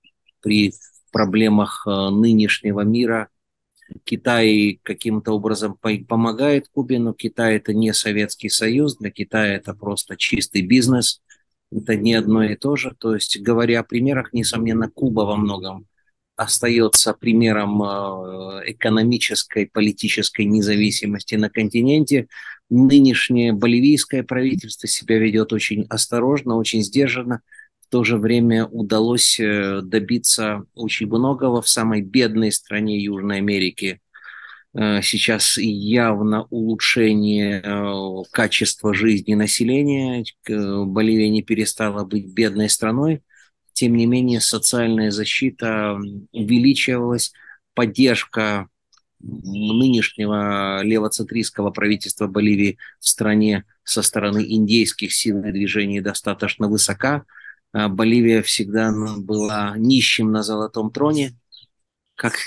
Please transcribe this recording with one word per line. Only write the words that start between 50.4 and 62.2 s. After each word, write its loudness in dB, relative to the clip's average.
левоцентристского -2
правительства -2
Боливии 0
в -2
стране 2
со -2
стороны 0
индейских 2
сил -2
и -6
движений -2
достаточно -4
высока. -2
А 0
Боливия 4
всегда, -2
ну, -4
была -4
нищим 2
на 0
золотом -4
троне, 0
как, -4